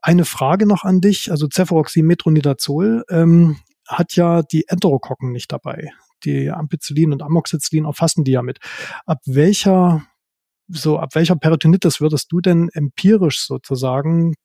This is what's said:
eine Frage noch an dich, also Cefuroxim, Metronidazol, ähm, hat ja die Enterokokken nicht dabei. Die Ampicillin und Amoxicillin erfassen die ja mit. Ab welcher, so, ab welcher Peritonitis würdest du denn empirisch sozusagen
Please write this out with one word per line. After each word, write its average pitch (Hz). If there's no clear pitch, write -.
eine 170
Frage 180
noch 208
an 185
dich, 196
also 151
Cefuroxim, 160
Metronidazol, 160
ähm, 165
hat -
ja 170
die 156
Enterokokken 135
nicht 120
dabei. -
Die 139
Ampicillin 151
und 139
Amoxicillin 151
erfassen 156
die 131
ja 127
mit. 123
Ab 151
welcher, 175
so, 156
ab 135
welcher 170
Peritonitis 160
würdest 151
du 175
denn 170
empirisch 170
sozusagen 139